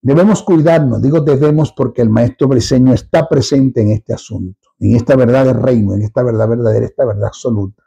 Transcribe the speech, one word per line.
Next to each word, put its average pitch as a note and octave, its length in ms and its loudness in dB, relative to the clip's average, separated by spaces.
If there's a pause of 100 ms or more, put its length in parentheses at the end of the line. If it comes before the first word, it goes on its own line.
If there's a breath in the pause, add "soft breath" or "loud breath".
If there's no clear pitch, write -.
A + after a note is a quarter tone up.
Debemos E3+ 420 2
cuidarnos, D#3 580 0
digo D3+ 200 0
debemos D3 500 0
porque B2+ 320 -4
el A2 60 2
maestro A#2+ 380 0
Briceño C3 460 2
está D#3+ 340 -2
presente C3+ 540 0
en G#2+ 100 2
este A2 220 -4
asunto, - 540 -12 (120)
en G#2 160 0
esta B2+ 200 2
verdad C3 300 2
del B2+ 140 0
reino, A2 360 0
en G#2 80 -2
esta G#2+ 180 -4
verdad A2+ 260 -2
verdadera, A2+ 380 0
esta C3 200 -4
verdad G#2+ 220 -4
absoluta. G#2 600 -6